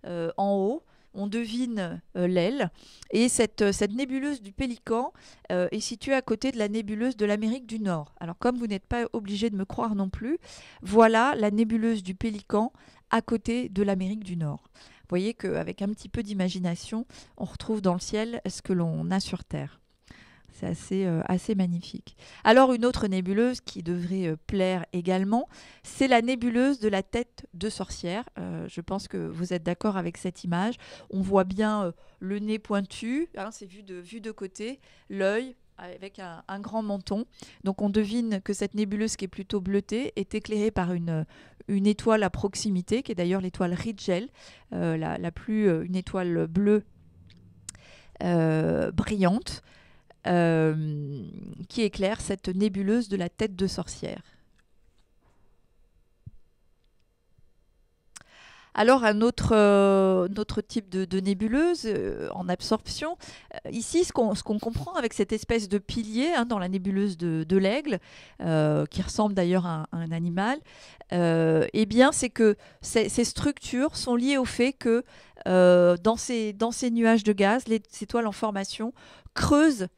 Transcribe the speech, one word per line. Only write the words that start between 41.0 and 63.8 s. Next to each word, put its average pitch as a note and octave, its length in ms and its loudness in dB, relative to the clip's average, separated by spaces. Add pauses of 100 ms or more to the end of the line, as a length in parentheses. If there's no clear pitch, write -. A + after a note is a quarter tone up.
une G3 200 2
étoile G#3+ 360 4
à F#3 60 2
proximité, G3+ 760 -2
qui - 80 -8
est G3+ 40 -4
d'ailleurs F3+ 260 0
l'étoile F3+ 320 -2
Rigel, G3+ 560 -4 (440)
euh, E3+ 240 -2
la, D#3+ 200 -4
la E3+ 140 -6
plus, G#3+ 360 0
euh, D#3+ 160 2
une F3+ 120 -6
étoile F3 520 -2
bleue, G3+ 360 4 (1400)
euh, D#3+ 680 2
brillante, G3 720 0 (640)
euh, D#3 960 2 (440)
qui - 140 -4
éclaire G3+ 400 0
cette G3 280 -6
nébuleuse G3+ 600 0
de G3+ 80 -2
la F3 120 -2
tête G#3+ 260 -4
de F#3+ 100 0
sorcière. - 560 -8 (4000)
Alors, A#3+ 300 6
un G#3 160 4
autre, A#3 340 2
euh, G3 760 6
un G3+ 100 -6
autre G#3+ 220 -4
type G#3 260 -6
de, F#3 160 -2
de F#3 160 -2
nébuleuse, A3 680 0
euh, C3 460 -4
en F3+ 160 -8
absorption. A3+ 720 -4 (360)
Euh, - 180 -14
ici, D#4+ 340 0